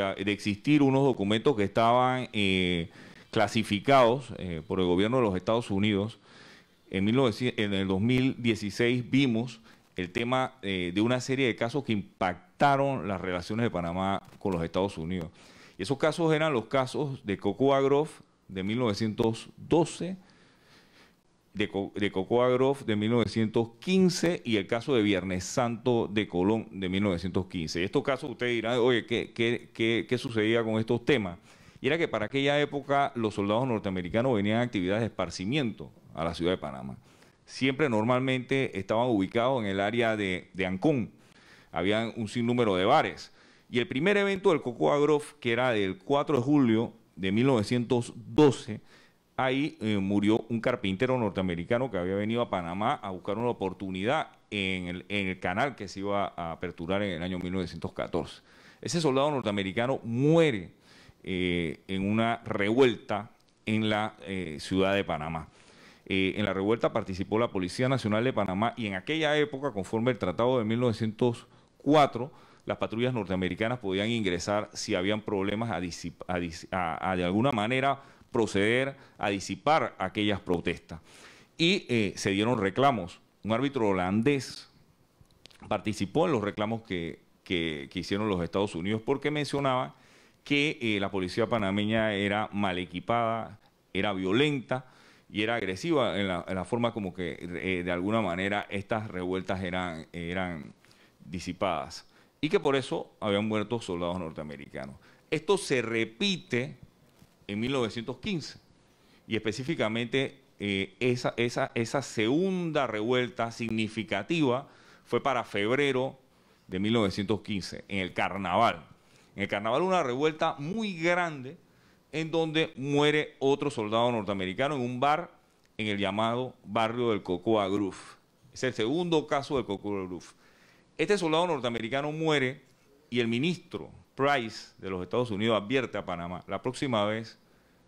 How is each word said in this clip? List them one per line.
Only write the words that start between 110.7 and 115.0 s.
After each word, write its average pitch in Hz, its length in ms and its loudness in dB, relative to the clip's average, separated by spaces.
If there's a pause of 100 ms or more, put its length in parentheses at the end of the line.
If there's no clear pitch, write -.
esa, 123 380 0
esa, 120 380 -2
esa 127 260 -2
segunda 156 840 0
revuelta 117 640 0
significativa 113 1160 -2 (380)